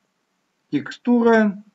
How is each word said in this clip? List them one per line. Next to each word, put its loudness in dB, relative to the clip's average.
текстура. 0